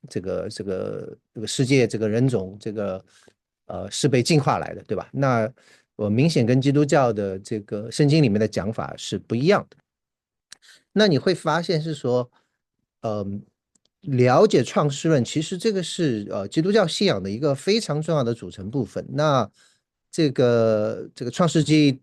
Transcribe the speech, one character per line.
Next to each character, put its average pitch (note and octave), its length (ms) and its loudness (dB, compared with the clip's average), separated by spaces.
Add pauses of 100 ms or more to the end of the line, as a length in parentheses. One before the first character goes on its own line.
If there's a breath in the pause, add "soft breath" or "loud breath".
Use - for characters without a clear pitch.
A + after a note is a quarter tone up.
这 G#2 120 -8
个， F#2 280 -6
这 G#2+ 140 -12
个， F#2+ 560 -8 (160)
这 A2+ 60 -12
个 G#2+ 60 -10
世 C3+ 200 -2
界， B2+ 200 4
这 G#2+ 120 -6
个 G#2+ 100 -2
人 A#2+ 200 2
种， G2 320 -4
这 A2 120 -10
个， G2+ 320 -6 (640 soft breath)
呃， F2+ 240 -10
是 - 180 0
被 B2 140 2
进 D#3 180 2
化 C3+ 180 0
来 - 160 -6
的， G2 100 -14
对 G#2 120 -6
吧？ - 140 -8
那 B2 400 0 (460 soft breath)
我 G#2 120 -2
明 B2+ 220 4
显 C3 160 2
跟 B2+ 140 4
基 C#3 100 2
督 C#3+ 140 4
教 C#3 280 2
的 G2 260 -4
这 G#2 220 -8
个 G#2+ 300 -10
圣 D3 180 2
经 D3+ 140 4
里 C3 60 4
面 G#2 100 2
的 G#2+ 80 2
讲 G2+ 260 -4
法 - 240 -8
是 - 220 -8
不 - 160 -6
一 B2 120 -2
样 F#3 220 2
的。 - 80 -20 (1160 soft breath)
那 G3+ 160 4
你 D3 100 4
会 F#3 160 0
发 D#3+ 260 -2
现 E3 220 -2
是 D#3+ 120 -6
说， B2 360 -2 (720)
嗯， G#2 420 -6 (600)
了 C3 440 4
解 E3 160 4
创 D3+ 260 0
世 C#3+ 200 -4
论， C#3+ 160 2
其 D3+ 180 -4
实 F3+ 160 -8
这 A3+ 140 0
个 F#3+ 100 -2
是， B2+ 480 -2
呃， G2+ 160 -6
基 D#3+ 160 -2
督 F#3 80 0
教 G#3 160 4
信 F#3+ 220 0
仰 G#2+ 120 0
的 F#2 80 -6
一 G#2 100 -6
个 C#3+ 140 0
非 G3 280 0
常 D#3 200 -4
重 D#3+ 160 -2
要 C#3 60 0
的 A#2+ 100 0
组 G#2 160 -8
成 F#2+ 220 -12
部 B2+ 140 -2
分。 G2 240 -10
那 C3+ 420 0 (600 soft breath)
这 D#3 200 0
个， A2+ 840 2
这 B2+ 80 -10
个 A#2+ 80 -6
创 F3 160 2
世 D#3 160 2
纪 D3 380 4